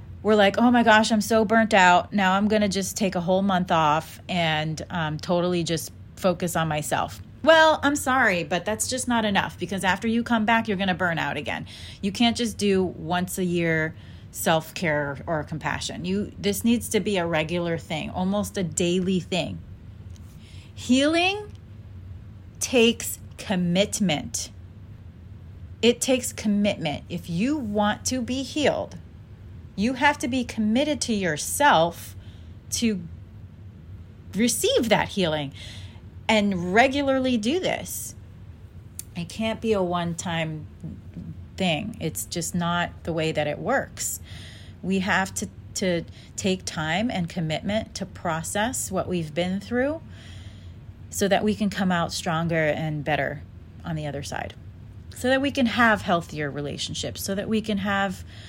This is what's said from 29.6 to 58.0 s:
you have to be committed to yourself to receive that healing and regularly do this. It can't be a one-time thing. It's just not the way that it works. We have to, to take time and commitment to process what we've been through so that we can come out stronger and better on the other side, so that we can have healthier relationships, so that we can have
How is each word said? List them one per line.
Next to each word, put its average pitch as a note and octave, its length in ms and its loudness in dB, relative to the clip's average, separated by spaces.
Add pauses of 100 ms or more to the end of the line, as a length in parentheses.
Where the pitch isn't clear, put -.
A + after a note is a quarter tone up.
you A#3 200 0
have D4 240 4
to C#4+ 100 -4
be B3+ 160 0
committed A#3+ 560 0
to A#3 120 -2
yourself F3 1040 2 (540)
to G#3+ 320 0 (1300)
receive B3 540 2
that F#3 220 4
healing D#3 420 0 (800)
and G3 440 2
regularly C4 640 4
do A#3 240 0
this. - 560 -4 (960)
It E3+ 140 -6
can't A3 320 -4
be A3 140 2
a G3 100 2
one-time E3+ 840 -2 (920)
thing. E3+ 380 0
It's - 260 -6
just - 300 -4
not F3 340 0 (140)
the F3 100 -4
way D#3+ 180 0
that D3+ 140 0
it D3 140 -4
works. - 600 -2 (640)
We F#3+ 180 0
have F#3+ 360 2
to, G#3+ 120 -6 (280)
to F3 280 0 (320)
take F#3+ 300 0
time E3+ 460 0
and F3 180 -2
commitment F3 640 -2
to - 140 -8
process G3+ 840 -2
what F#3+ 160 -2
we've E3 240 -2
been F3+ 280 -2
through C4 420 -2 (1120)
so - 160 2
that F#3+ 160 4
we G#3+ 100 4
can G3+ 160 0
come F#3 220 0
out E3+ 200 0
stronger E3 540 0
and D3+ 400 -2
better D3 380 -2 (420)
on E3+ 100 -4
the D3+ 120 -6
other C#3 160 -6
side, - 320 -8 (600)
so - 120 -4
that C4 120 4
we C#4 120 0
can C4 160 4
have A3 340 4
healthier D#3 480 -2
relationships, C#3+ 760 -6
so G3 120 -2
that G3+ 120 -4
we G#3+ 140 2
can G#3+ 160 -2
have G3 460 0 (260)